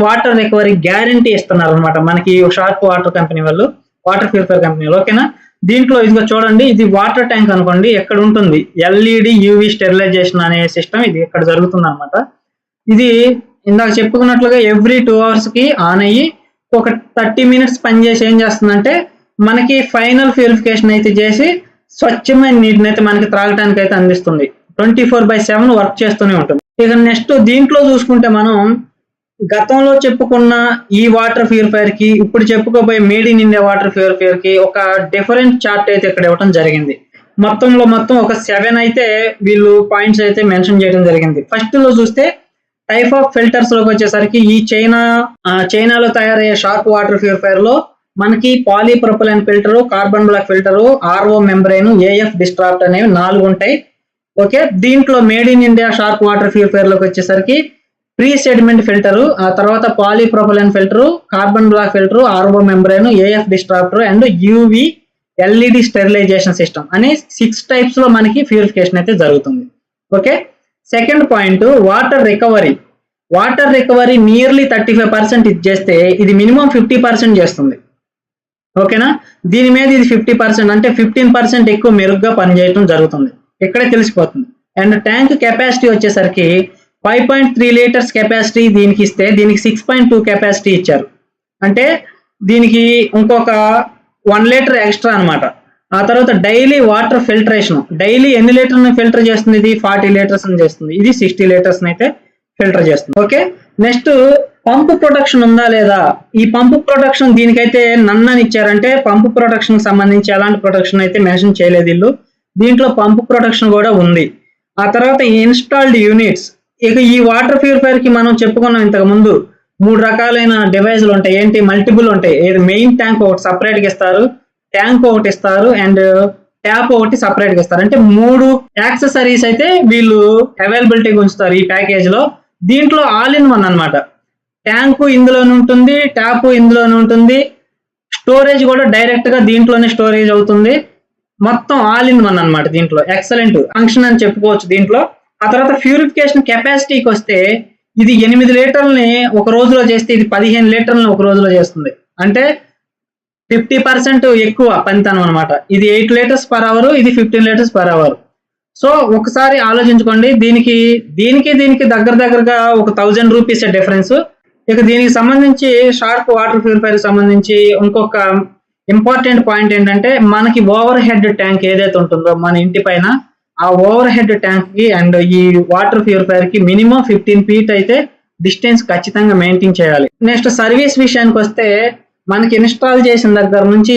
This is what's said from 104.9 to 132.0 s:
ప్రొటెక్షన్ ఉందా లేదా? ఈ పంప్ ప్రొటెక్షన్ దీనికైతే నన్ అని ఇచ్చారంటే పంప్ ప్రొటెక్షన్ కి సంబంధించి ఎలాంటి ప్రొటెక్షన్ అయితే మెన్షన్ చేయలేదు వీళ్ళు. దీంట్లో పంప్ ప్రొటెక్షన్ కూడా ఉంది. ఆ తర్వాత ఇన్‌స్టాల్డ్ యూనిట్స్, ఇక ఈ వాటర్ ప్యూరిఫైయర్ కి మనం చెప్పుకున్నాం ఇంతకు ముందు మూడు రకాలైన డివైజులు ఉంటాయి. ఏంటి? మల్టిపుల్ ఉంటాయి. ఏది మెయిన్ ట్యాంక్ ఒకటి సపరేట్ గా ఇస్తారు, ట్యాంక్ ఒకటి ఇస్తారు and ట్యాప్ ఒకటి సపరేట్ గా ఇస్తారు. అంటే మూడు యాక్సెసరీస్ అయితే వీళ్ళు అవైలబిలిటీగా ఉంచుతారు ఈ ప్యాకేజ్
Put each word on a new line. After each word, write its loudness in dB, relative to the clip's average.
ప్రొటెక్షన్ 0
ఉందా 2
లేదా? 0
ఈ 2
పంప్ 2
ప్రొటెక్షన్ 0
దీనికైతే 2
నన్ 2
అని 2
ఇచ్చారంటే 0
పంప్ 2
ప్రొటెక్షన్ 0
కి -4
సంబంధించి 0
ఎలాంటి -2
ప్రొటెక్షన్ -2
అయితే -4
మెన్షన్ 0
చేయలేదు 2
వీళ్ళు. 0
దీంట్లో 2
పంప్ 2
ప్రొటెక్షన్ 0
కూడా 0
ఉంది. 0
ఆ -2
తర్వాత 0
ఇన్‌స్టాల్డ్ 0
యూనిట్స్, 0
ఇక 0
ఈ 2
వాటర్ 0
ప్యూరిఫైయర్ 2
కి 2
మనం 2
చెప్పుకున్నాం 0
ఇంతకు 0
ముందు 4
మూడు 2
రకాలైన 0
డివైజులు 0
ఉంటాయి. 0
ఏంటి? 2
మల్టిపుల్ 2
ఉంటాయి. 0
ఏది 0
మెయిన్ 2
ట్యాంక్ -2
ఒకటి -2
సపరేట్ -2
గా -2
ఇస్తారు, -2
ట్యాంక్ 0
ఒకటి 0
ఇస్తారు 0
and 2
ట్యాప్ -2
ఒకటి 0
సపరేట్ -2
గా 0
ఇస్తారు. -2
అంటే -2
మూడు 2
యాక్సెసరీస్ -2
అయితే 0
వీళ్ళు 2
అవైలబిలిటీగా 0
ఉంచుతారు -2
ఈ 0
ప్యాకేజ్ -2